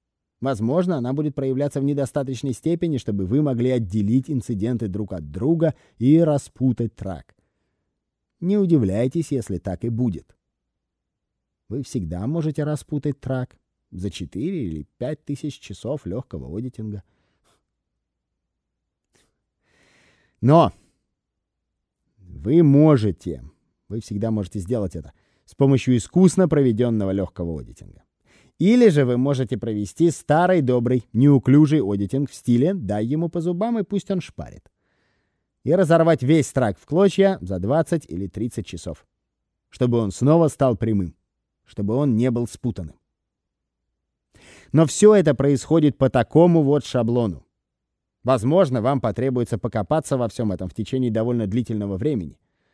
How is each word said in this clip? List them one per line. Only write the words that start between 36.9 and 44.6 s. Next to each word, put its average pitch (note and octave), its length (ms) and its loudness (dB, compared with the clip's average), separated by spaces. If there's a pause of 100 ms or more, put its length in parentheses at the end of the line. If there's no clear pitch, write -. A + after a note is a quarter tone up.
за F#2 180 -6
двадцать D3 480 -2
или F#2+ 200 -8
тридцать A2 380 -8
часов, - 400 -14 (640)
чтобы A#2+ 280 0
он G#2+ 140 0
снова D#3 360 4
стал B2+ 300 0
прямым, G2+ 380 -2 (500)
чтобы G#2 300 -6
он C3+ 200 2
не A#2+ 160 2
был A#2+ 160 -4
спутанным. F2+ 480 -8 (1800)